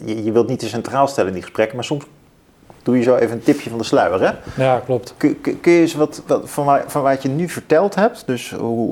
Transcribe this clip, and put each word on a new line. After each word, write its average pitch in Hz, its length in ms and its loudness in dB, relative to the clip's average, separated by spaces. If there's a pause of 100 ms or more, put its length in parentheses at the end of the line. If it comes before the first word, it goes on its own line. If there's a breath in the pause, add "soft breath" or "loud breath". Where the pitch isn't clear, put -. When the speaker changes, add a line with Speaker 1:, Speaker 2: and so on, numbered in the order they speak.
Speaker 1:
je, 110 180 -6
je 110 80 -2
wilt 113 160 4
niet 127 120 -2
te 117 80 -6
centraal 117 400 0
stellen 110 200 0
in 95 80 -4
die 90 80 -8
gesprekken, - 320 -2
maar 123 100 -8
soms 143 200 -6 (760)
doe 120 140 2
je 123 60 2
zo 123 120 6
even 117 200 2
een 113 80 -8
tipje 143 260 2
van 113 100 -6
de 113 60 -2
sluier, 95 360 2
hè? - 420 -2
Speaker 2:
Ja, 127 220 2
klopt. - 320 -4
Speaker 1:
Kun, 151 240 0
kun, - 180 -4
kun 170 120 2
je 170 80 6
eens 160 160 2
wat, 147 320 -2
wat - 220 2
van 143 160 -4
waar, 139 220 4
van 147 140 -2
waar 135 200 2
je 135 80 -2
nu 165 200 -2
verteld 185 460 0
hebt, 220 300 0
dus 123 260 -4
hoe, 117 400 -2